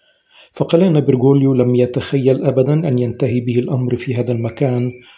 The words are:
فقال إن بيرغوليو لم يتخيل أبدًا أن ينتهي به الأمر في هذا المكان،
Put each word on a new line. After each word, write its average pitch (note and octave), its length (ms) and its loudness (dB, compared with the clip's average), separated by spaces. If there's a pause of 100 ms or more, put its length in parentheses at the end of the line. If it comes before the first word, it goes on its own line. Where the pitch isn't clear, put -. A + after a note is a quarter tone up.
(540)
فقال E3+ 300 2
إن D#3+ 160 2
بيرغوليو C3+ 540 2
لم B2 220 2
يتخيل B2+ 720 0
أبدًا C3 280 2
أن D3+ 260 0
ينتهي A#2+ 400 -2
به A#2+ 200 -2
الأمر B2 360 -2
في A#2+ 200 -6
هذا A#2+ 160 -2
المكان، B2 600 -2 (260)